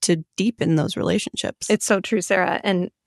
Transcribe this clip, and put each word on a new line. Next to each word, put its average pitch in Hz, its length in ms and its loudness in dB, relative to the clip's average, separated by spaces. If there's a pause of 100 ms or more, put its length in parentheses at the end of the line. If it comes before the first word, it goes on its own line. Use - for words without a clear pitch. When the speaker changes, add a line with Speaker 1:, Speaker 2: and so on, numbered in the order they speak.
Speaker 1:
to 165 220 0 (140)
deepen 170 380 0
those - 200 -2
relationships. - 720 -4
Speaker 2:
It's 214 160 2
so 196 160 2
true, 190 220 -2
Sarah. 185 420 0
And, 180 260 0 (160)